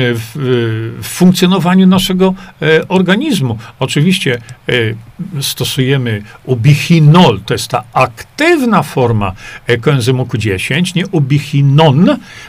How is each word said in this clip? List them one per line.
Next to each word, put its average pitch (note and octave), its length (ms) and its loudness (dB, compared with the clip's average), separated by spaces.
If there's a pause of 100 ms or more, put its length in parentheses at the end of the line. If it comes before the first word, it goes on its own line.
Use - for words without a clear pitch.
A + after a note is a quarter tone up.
(160)
w, A2+ 220 -10
y, A#2 640 -4
w A2 60 -12
funkcjonowaniu F3+ 800 2
naszego, F#3 460 2 (280)
y, D#3+ 260 2
organizmu. F#3 720 0 (220)
Oczywiście, C#3+ 600 -2 (280)
y, A2+ 260 -2 (460)
stosujemy B2+ 840 -4 (200)
ubichinol, D3 1040 4
to C3 80 -4
jest A2+ 140 -4
ta - 160 -4 (100)
aktywna A#3 920 0
forma, A2 500 -2 (360)
y, A#2+ 80 2
koenzymu B2+ 480 0
Q B2 120 -6
dziesięć, A2+ 580 -2
nie F#3 120 -2
ubichinon, D3 1080 2 (320)